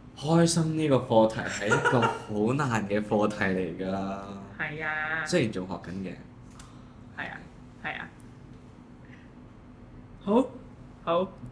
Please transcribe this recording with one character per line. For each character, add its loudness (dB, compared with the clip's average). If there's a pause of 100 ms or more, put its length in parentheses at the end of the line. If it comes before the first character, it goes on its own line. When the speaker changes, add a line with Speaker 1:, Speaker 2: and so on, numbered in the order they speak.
(160)
Speaker 1:
開 6
心 2
呢 2
個 6
課 6
題 -4
係 -4
一 4
個 6
好 2
難 0
嘅 2
課 4
題 -2
嚟 0
㗎。 -2 (400)
Speaker 2:
係 -6
啊。 -4
Speaker 1:
雖 2
然 0
仲 -4
學 -6
緊 -10 (120)
嘅。 -8 (1040)
Speaker 2:
係 -8
啊， -12 (440)
係 -6
啊。 -10 (2250)
好， 6 (600)
好， 2 (240)